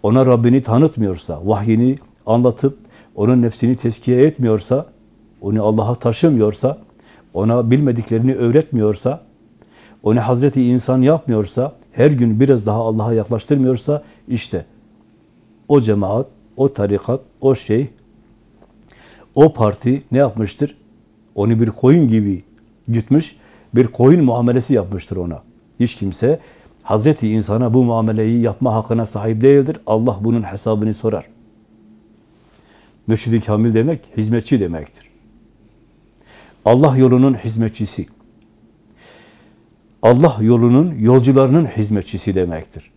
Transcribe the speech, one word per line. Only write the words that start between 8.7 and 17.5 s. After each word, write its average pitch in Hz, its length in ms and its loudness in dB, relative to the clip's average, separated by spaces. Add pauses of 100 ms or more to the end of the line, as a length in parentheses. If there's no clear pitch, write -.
onu 113 160 2
Hazreti 127 440 0
insan 127 380 0
yapmıyorsa, 127 760 -2 (160)
her 151 200 2
gün 120 280 0
biraz 127 260 2
daha 110 140 -2
Allah'a 113 340 -4
yaklaştırmıyorsa, 127 920 -2 (240)
işte - 380 -8 (1040)
o 143 140 4
cemaat, 107 460 -2 (300)
o 135 160 0
tarikat, 104 480 -4 (200)
o 131 140 2